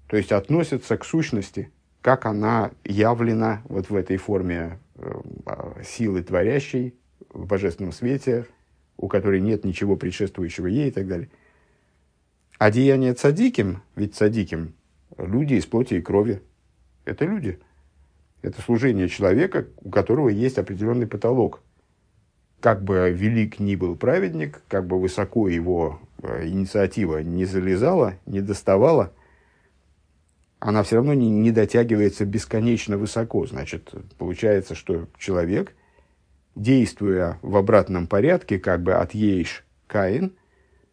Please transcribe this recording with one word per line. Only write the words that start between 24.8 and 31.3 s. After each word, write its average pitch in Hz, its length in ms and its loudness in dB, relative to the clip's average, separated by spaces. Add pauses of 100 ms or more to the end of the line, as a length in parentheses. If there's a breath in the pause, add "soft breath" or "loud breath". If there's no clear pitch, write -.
бы 92 140 0
высоко 95 480 0
его, 85 520 -2 (220)
э, 69 240 -6
инициатива 95 760 0
не 87 220 -2
залезала, 95 680 2 (100)
не 98 160 -4
доставала, 101 720 2 (1500 soft breath)
она 107 220 2
все 113 140 2
равно 135 160 4
не, 127 160 4
не 110 220 4